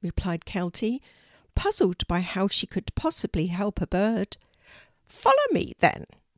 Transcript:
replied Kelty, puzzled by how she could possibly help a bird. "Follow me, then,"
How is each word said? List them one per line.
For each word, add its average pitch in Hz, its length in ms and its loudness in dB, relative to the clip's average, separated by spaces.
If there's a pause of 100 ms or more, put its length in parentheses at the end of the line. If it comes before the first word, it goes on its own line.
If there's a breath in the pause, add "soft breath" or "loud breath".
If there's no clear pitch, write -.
replied 170 440 -4
Kelty, 214 560 -4 (560 soft breath)
puzzled - 500 0
by 175 140 0
how 185 260 -2
she - 200 0
could - 280 -6
possibly 190 540 0
help 190 320 -2
a 180 80 -2
bird. 202 480 0 (720 soft breath)
"Follow 539 420 4
me, - 300 0
then," - 260 2 (320)